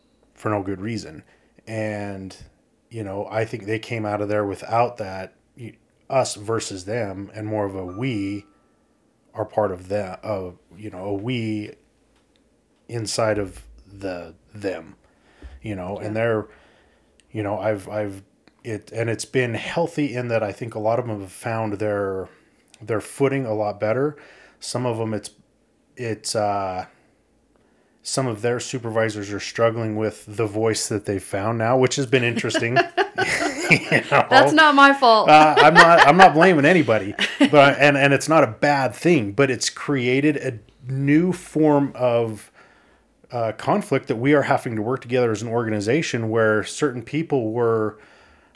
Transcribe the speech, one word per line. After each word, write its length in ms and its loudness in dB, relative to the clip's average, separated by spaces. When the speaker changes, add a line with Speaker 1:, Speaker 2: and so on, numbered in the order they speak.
Speaker 1:
for 160 -6
no 120 0
good 200 -6
reason. 420 -10
And, 680 -8
you 140 -12
know, 260 -8
I 160 -2
think 200 -12
they 140 -4
came 260 -8
out 160 -4
of 80 -4
there 160 0
without 520 -2
that, 360 -12
y-, 180 -18
us 260 0
versus 500 -6
them, 480 -8
and 140 -10
more 180 -4
of 100 -8
a 100 -8
we 600 -6
are 120 -6
part 260 -2
of 180 -12
that, 340 -6
uh, 280 -8
you 120 -14
know, 160 -12
a 80 -6
we 580 -6
inside 500 -2
of 260 -8
the 440 -12
them, 420 -10
you 140 -10
know, 220 -8
and 100 -10
Speaker 2:
Yeah. 60 -8
Speaker 1:
they're, 340 -2
you 120 -8
know, 160 -4
I've, 300 -4
I've, 340 -8
it, 280 -12
and 180 -4
it's 160 -6
been 300 -2
healthy 600 -4
in 140 -6
that 140 0
I 80 -4
think 240 -12
a 40 -8
lot 200 0
of 80 -6
them 120 -6
have 120 -14
found 420 -6
their, 560 -4
their 200 -4
footing 440 -2
a 80 -4
lot 260 -4
better. 360 -2
Some 260 -6
of 120 -2
them, 160 -4
it's, 180 -8
it's, 380 -8
uh, 500 -2
some 240 -4
of 160 -6
their 160 0
supervisors 720 -4
are 60 -8
struggling 560 -2
with 320 -6
the 180 -4
voice 440 -2
that 160 -4
they've 180 -4
found 340 -4
now, 200 2
which 180 2
has 100 -2
been 180 2
interesting. 600 -2
<laughs> 40 -6
You 340 0
know? 180 4
Speaker 2:
That's 240 6
not 220 6
my 180 8
fault. 340 4
Speaker 1:
Uh, 300 8
I'm 160 8
not, 340 10
I'm 100 8
not 180 10
blaming 300 6
anybody, 500 2
Speaker 2:
<laughs> 120 -12
Speaker 1:
but, 300 8
and, 180 6
and 160 4
it's 160 0
not 140 6
a 40 4
bad 460 0
thing, 380 2
but 180 2
it's 220 -4
created 640 0
a 220 -6
new 440 2
form 600 2
of, 560 -2
uh, 220 -4
conflict 540 -2
that 100 -4
we 180 2
are 80 4
having 320 -2
to 80 -4
work 180 -4
together 300 0
as 100 -4
an 60 -8
organization 800 -2
where 340 2
certain 380 -4
people 520 -4
were, 440 0